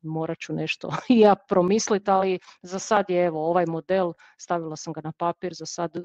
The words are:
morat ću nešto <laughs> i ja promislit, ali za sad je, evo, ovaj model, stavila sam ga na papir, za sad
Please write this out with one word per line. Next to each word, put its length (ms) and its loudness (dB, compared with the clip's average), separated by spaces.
morat 380 -6
ću 140 -10
nešto 360 -6
<laughs> 200 -8
i 100 6
ja 160 10
promislit, 600 2
ali 300 2
za 180 -10
sad 300 2
je, 160 4
evo, 240 -2
ovaj 160 2
model, 480 -2
stavila 380 -6
sam 180 -12
ga 80 -12
na 100 -10
papir, 420 -6
za 120 -14
sad 260 -8